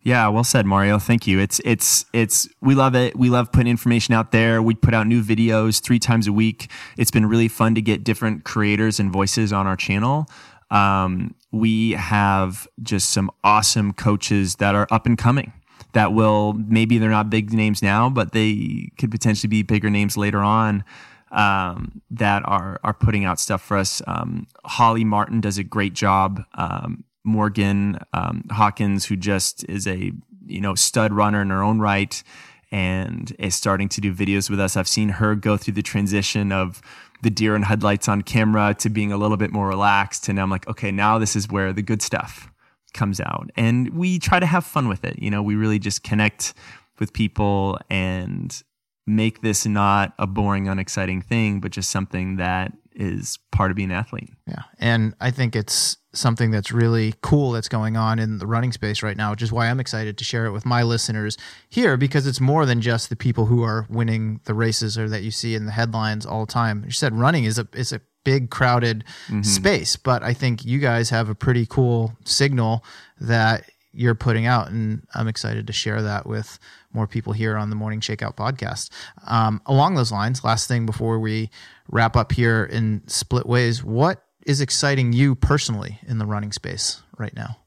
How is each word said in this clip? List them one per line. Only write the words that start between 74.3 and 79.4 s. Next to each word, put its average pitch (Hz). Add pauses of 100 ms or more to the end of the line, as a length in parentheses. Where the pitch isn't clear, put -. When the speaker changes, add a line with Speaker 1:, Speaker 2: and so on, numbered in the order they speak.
Speaker 2:
out, 117
and 107 (120)
I'm 117
excited 110
to 110
share 110
that 104
with 110 (340)
more 110
people 110
here 110
on 107
the 107
Morning 107
Shakeout 107
podcast. 117 (360)
Um, 113